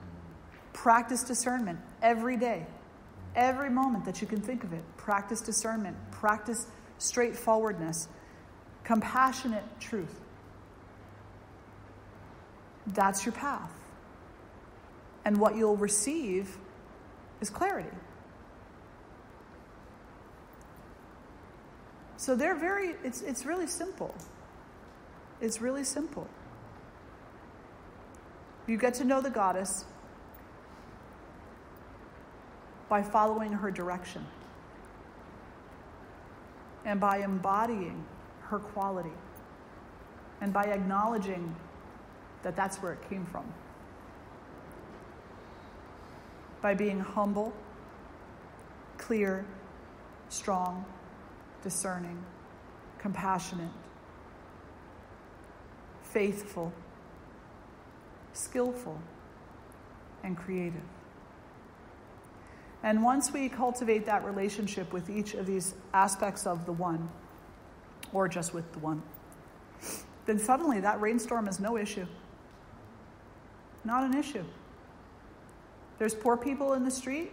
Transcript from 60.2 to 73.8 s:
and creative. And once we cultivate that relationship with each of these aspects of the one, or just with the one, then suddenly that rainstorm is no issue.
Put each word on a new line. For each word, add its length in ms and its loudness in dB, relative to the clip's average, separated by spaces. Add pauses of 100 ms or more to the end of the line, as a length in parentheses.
and 140 -2
creative. 420 -2 (2000)
And 220 8
once 300 8
we 160 2
cultivate 580 4
that 180 6
relationship 680 0
with 180 -2
each 240 0
of 120 0
these 280 2 (180)
aspects 540 6
of 180 2
the 80 -2
one, 360 0 (1040)
or 160 6
just 260 0
with 180 -4
the 60 -8
one, 240 0 (1200)
then 120 6
suddenly 420 6
that 200 4
rainstorm 480 4
is 100 0
no 180 2
issue. 300 -2 (1800)